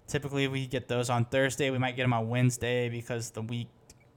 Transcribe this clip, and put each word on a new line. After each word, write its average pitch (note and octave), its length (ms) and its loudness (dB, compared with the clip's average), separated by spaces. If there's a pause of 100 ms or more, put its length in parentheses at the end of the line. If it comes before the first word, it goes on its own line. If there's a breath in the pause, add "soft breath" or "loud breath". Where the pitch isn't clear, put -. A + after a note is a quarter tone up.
typically, C#3 400 0
we C3+ 200 -2
get B2+ 200 -4
those B2 220 0
on A#2+ 160 4
Thursday. C3+ 440 2
We C3 80 0
might B2+ 180 0
get B2+ 80 -2
'em B2+ 100 4
on A2+ 160 0
Wednesday B2 600 2
because A#2 420 -6
the A2+ 100 -8
week A#2 260 -6 (500)